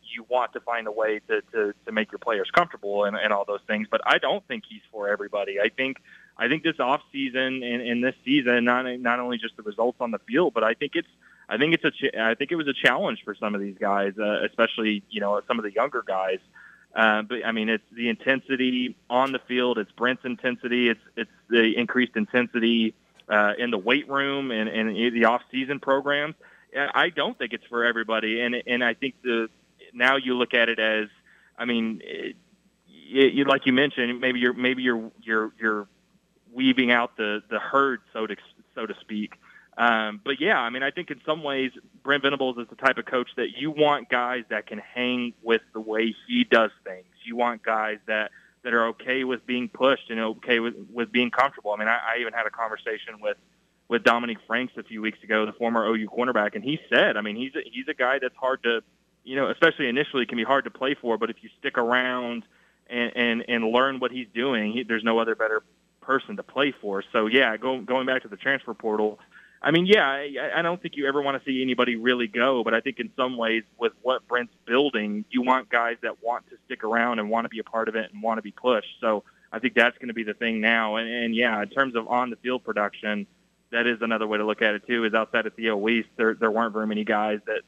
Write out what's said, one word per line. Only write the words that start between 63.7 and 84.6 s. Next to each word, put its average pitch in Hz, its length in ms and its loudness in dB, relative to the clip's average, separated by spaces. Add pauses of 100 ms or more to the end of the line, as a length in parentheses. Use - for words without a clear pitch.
learn 131 300 2
what 127 100 -2
he's 123 240 -10
doing, 117 380 0
he, 127 100 -4
there's 110 220 -4
no 113 160 4
other 113 160 0
better 110 260 0 (380)
person 127 360 -2
to 95 60 -10
play 135 380 -2
for. 101 320 -4
So, 110 140 2
yeah, 117 300 4
go, 127 240 -2
going 127 260 -2
back 131 160 0
to 117 60 -18
the 101 80 -12
transfer 131 380 -4
portal, 107 460 -2 (400)
I 139 100 2
mean, 170 160 4
yeah, 196 200 6
I, 139 520 -2
I 165 40 0
don't 175 180 -2
think - 160 -10
you 139 100 -2
ever 139 140 2
wanna 139 240 -2
see 131 180 -2
anybody 123 340 2
really 120 320 2
go, 120 340 2
but 113 120 2
I 113 60 4
think 127 200 -6
in 113 160 -6
some 127 200 -2
ways 113 280 0 (140)
with 117 140 0 (100)
what 127 260 0
Brent's 120 260 -2 (120)
building, 113 640 0
you 127 120 0
want 127 260 2
guys 117 340 0
that 110 200 -6
want 117 280 -4
to - 60 -20 (100)
stick 123 180 -10
around 117 340 2
and 104 120 -2
wanna 117 180 0
be 110 100 -10
a 107 60 -8
part 113 240 -2
of 110 80 -4
it 107 160 -4
and 104 100 -14
wanna 110 200 -2
be 104 100 -14
pushed. - 480 -2
So 110 240 0 (280)
I 113 60 -8
think 117 160 -2
that's 120 240 4
gonna 120 160 -10
be 113 100 -6
the 107 100 -6
thing 113 260 -2
now. 110 360 2
And, 113 120 -4
and 117 260 -2
yeah, 113 280 2
in 101 80 -6
terms 135 260 -2
of 113 100 -4
on-the-field 123 580 -2
production, 104 640 -4 (440)
that 117 160 0
is 117 140 0
another 113 260 0
way 107 120 0
to 107 80 0
look 107 160 0